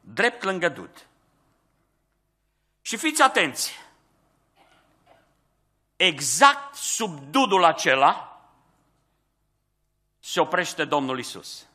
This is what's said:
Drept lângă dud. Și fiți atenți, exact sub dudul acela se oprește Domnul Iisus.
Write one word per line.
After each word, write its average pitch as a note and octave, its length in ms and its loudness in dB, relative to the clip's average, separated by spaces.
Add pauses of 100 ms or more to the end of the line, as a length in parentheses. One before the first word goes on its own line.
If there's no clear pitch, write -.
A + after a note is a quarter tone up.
Drept G#3+ 420 -2
lângă F#3 260 -2
dud. - 380 -10 (1700)
Și - 160 -8
fiți D4+ 260 0
atenți, G#3+ 540 2 (2250)
exact F3 800 2
sub F#3 440 -6
dudul F#3 460 2
acela D3 800 2 (1800)
se - 220 -6
oprește D#3+ 440 -2
Domnul C3+ 320 -2
Iisus. - 580 -14